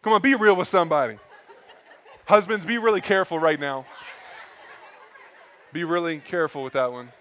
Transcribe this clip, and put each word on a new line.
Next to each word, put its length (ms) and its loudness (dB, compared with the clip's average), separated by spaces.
Come 120 2
on, 80 4
be 120 4
real 220 4
with 120 -2
somebody. 500 0
Husbands, 380 2
be 140 -2
really 240 0
careful 360 0
right 220 0
now. 240 -6
Be 120 -6
really 360 -2
careful 420 -4
with 100 -8
that 180 0
one. 300 -16